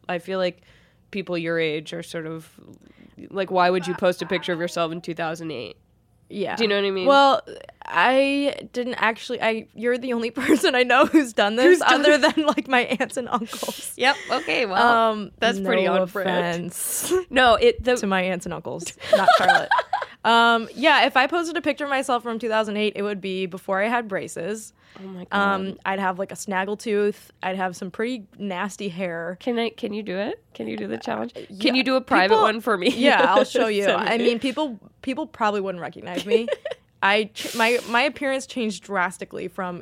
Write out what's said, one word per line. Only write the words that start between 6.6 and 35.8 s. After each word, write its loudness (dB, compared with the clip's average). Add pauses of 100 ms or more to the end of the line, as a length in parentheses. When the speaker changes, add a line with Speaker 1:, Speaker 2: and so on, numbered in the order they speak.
Speaker 1:
you 0
know 2
what 0
I 0
mean? -4
Speaker 2:
Well, 6 (440)
I 2 (160)
didn't -6
actually, -2
I, -2
you're -2
the -4
only -4
<laughs> -8
person 4
I 4
know 6
who's 2
done 2
this 4
Speaker 1:
Who's 8
done 4
Speaker 2:
other 6
Speaker 1:
this? 4
Speaker 2:
than, 0
like, 0
my 2
aunts -4
and -6
uncles. -6
Speaker 1:
Yep. 4 (160)
Okay. -2
Well, 0 (300)
Speaker 2:
Um, -6
Speaker 1:
that's 0
pretty 0
Speaker 2:
no 2
Speaker 1:
on -2
brand. -4 (400)
Speaker 2:
offense -6 (180)
Speaker 1:
No, 6
it, 4
the 2
Speaker 2:
to -4
my 0
aunts -4
and -8
uncles, -10 (200)
not 4 (100)
Charlotte. 4
Speaker 1:
<laughs> 4 (440)
Speaker 2:
Um, 4
yeah, 4
if 2
I 6
posted -2
a -4
picture 0
of -6
myself 0
from -6
two -6
thousand 0
eight, 0
it -6
would -4
be -4
before -4
I 0
had -2
braces. -8 (280)
Speaker 1:
Oh -14
my -14
God. -8
Speaker 2:
Um, 0
I'd -2
have, -2
like, -6
a -10
snaggle -4
tooth. -2 (100)
I'd -4
have -4
some -10
pretty -8 (100)
nasty -6
hair. -6
Speaker 1:
Can -2
I, -2
can -8
you -6
do -8
it? -6 (140)
Can -10
you -8
do -8
the -8
challenge? -6
Speaker 2:
Uh, -12
Speaker 1:
Can -20
Speaker 2:
yeah. 2
Speaker 1:
you 2
do 0
a 2
private 4
Speaker 2:
People 6
Speaker 1:
one 0
for 0
me? 2
Speaker 2:
Yeah, 4
I'll 6
Speaker 1:
<laughs> -
Speaker 2:
show 0
you. 0
Speaker 1:
Send 2 (100)
Speaker 2:
I 2
Speaker 1:
me. 2
Speaker 2:
mean, 4
people, -2 (220)
people -4
probably -2
wouldn't -6